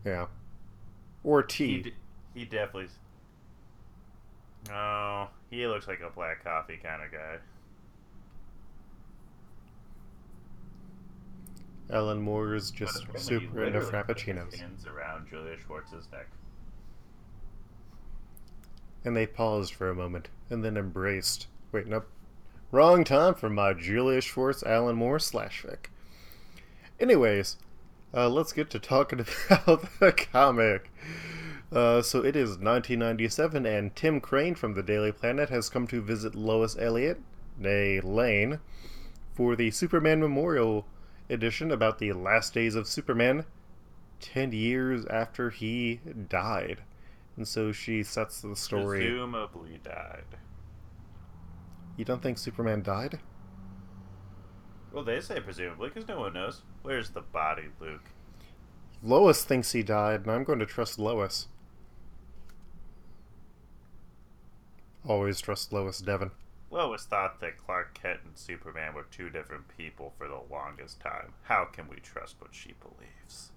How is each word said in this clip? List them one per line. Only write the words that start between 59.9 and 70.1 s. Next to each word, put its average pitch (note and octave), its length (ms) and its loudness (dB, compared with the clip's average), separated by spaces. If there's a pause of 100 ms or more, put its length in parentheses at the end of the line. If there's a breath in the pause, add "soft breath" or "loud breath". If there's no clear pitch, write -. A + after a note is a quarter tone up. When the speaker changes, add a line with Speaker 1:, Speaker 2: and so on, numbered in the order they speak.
Speaker 1:
and A2 80 -2
I'm B2 140 0
going C#3 160 0
to G#2+ 60 0
trust - 320 -4
Lois. G#2+ 500 -2 (3500)
Always G2+ 340 2
trust - 320 -4
Lois, G2 280 -2
Devin. G2 300 -2 (400)
Speaker 2:
Lois D3 360 -2
thought G2 340 -2
that E2+ 160 -8
Clark F2+ 380 -6
Kent F2+ 300 -6
and D#2+ 120 -18
Superman D#2+ 580 -10
were D2 160 -12
two F2 200 -12
different D2 380 -10
people D2+ 500 -14